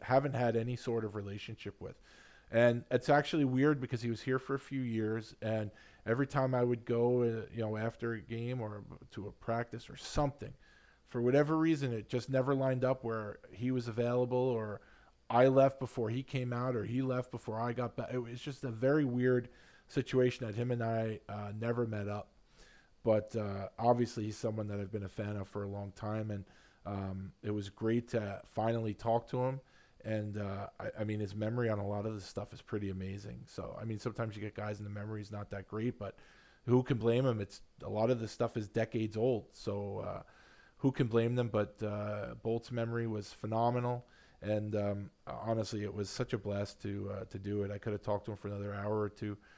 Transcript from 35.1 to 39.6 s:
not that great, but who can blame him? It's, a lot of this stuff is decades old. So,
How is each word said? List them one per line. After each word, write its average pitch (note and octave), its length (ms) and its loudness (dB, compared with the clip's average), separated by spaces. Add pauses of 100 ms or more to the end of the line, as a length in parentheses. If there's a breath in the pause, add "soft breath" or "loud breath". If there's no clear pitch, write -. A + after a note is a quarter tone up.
not G2+ 200 -10
that G2 180 -10
great, A2+ 320 -4
but G2 160 -8 (480 soft breath)
who B2 180 6
can B2 160 0
blame A#2 260 4
him? A#2 160 2
It's, - 200 -8 (240)
a - 40 -8
lot G#2+ 220 2
of B2 80 4
this A2 140 -4
stuff - 240 -2
is G#2+ 100 -2
decades A2 500 0
old. A2+ 360 2
So, G2+ 520 -4